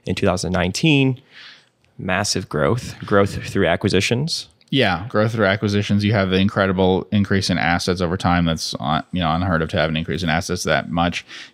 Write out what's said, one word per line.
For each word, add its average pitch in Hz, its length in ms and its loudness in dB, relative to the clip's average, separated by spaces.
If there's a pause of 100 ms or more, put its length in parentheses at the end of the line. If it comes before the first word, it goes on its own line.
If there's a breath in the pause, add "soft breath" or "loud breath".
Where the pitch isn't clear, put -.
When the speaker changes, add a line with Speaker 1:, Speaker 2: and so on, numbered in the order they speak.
Speaker 1:
in 90 100 -2
two - 100 -2
thousand 90 280 -2
nineteen. 131 680 2 (800 loud breath)
Massive 95 500 -2
growth, 76 460 -2 (100)
growth 101 420 2
through 95 200 0
acquisitions. 98 800 0 (240)
Speaker 2:
Yeah, 101 380 0
growth 113 240 0
through 110 120 2
acquisitions. 101 580 2
You 104 100 2
have 95 180 2
the 92 60 4
incredible 95 760 2
increase 98 380 2
in 90 80 0
assets 87 440 0
over 85 160 -2
time 87 280 2
that's, 82 340 -2
uh, 76 220 -2 (100)
you 90 80 -4
know, 82 160 0
unheard 87 260 0
of 78 80 -4
to 101 80 -4
have 80 120 2
an 80 80 -2
increase 82 260 -4
in 82 60 -2
assets 87 340 -2
that 78 260 0
much. 85 360 -2 (280 loud breath)